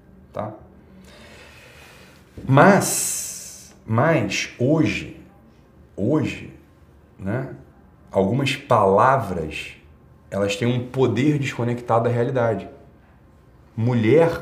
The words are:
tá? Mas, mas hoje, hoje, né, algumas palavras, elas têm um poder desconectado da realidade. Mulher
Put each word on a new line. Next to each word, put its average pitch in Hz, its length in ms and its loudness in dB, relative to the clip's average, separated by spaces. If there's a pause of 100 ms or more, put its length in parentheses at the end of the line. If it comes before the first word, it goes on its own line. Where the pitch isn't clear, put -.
(320)
tá? 104 220 -10 (1900)
Mas, - 1300 2 (140)
mas 113 600 0 (100)
hoje, - 600 0 (760)
hoje, 123 580 -4 (640)
né, 117 380 -8 (560)
algumas 113 460 0
palavras, 98 1120 2 (580)
elas 101 280 -2
têm 120 100 -2
um 123 180 -2
poder 131 540 0
desconectado 120 640 -2
da 120 60 0
realidade. 117 580 -2 (1040)
Mulher 113 680 2